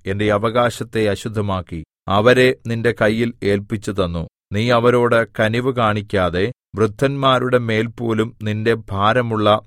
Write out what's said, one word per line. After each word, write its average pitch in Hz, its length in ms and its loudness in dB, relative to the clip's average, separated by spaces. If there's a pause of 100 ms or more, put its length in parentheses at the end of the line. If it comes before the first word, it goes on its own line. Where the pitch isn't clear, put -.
എന്റെ 104 260 -2
അവകാശത്തെ 110 760 -2
അശുദ്ധമാക്കി. 95 760 -6 (240)
അവരെ 123 480 4 (100)
നിന്റെ 113 340 -2
കയ്യിൽ 113 320 0 (120)
ഏൽപ്പിച്ചു 101 460 -2
തന്നു. 85 380 -4 (240)
നീ 113 180 0
അവരോട് 120 720 2
കനിവ് 120 300 0
കാണിക്കാതെ 104 800 0 (240)
വൃദ്ധന്മാരുടെ 127 840 0
മേൽപോലും 113 840 -2
നിന്റെ 107 320 0
ഭാരമുള്ള 107 920 0